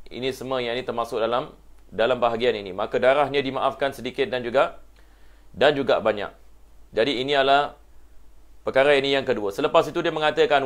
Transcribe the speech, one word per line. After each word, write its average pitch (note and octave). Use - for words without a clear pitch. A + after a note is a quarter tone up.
ini B2+
semua B2+
yang A#2+
ni B2+
termasuk A#2
dalam, B2
dalam A#2
bahagian A#2
ini. G2
Maka A2
darahnya C#3
dimaafkan C3+
sedikit A#2+
dan B2
juga, C3+
dan D3
juga C3
banyak. G#2
Jadi A2+
ini C#3+
adalah C#3
perkara C3+
ini C#3
yang C3
kedua. G#2+
Selepas D3+
itu D#3+
dia E3
mengatakan, D3+